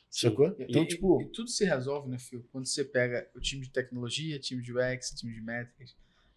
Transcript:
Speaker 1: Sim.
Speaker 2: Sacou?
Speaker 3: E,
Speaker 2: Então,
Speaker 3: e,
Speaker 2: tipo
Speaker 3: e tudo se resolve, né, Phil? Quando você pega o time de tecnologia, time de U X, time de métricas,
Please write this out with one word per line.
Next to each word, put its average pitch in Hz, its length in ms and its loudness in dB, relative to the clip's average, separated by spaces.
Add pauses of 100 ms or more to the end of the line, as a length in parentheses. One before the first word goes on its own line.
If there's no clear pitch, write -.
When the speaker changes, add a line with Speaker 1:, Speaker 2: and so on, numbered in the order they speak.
(100)
Speaker 1:
Sim. - 200 4
Speaker 2:
Sacou? 147 280 6
Speaker 3:
E, 131 40 -8
Speaker 2:
Então, 131 220 4
Speaker 3:
e, - 20 2
Speaker 2:
tipo 170 340 4
Speaker 3:
e - 60 -4
tudo 233 240 -8
se 208 160 2
resolve, 139 420 0
né, 127 100 -6
Phil? 123 320 -14
Quando 131 160 -8
você - 160 -2
pega 123 540 2
o 123 40 -14
time 135 200 -4
de 127 100 -10
tecnologia, 127 680 -4
time 127 240 -6
de 120 100 -10
U 123 80 0
X, 127 300 -2
time 117 240 -10
de 113 80 -12
métricas, 120 520 -10 (420)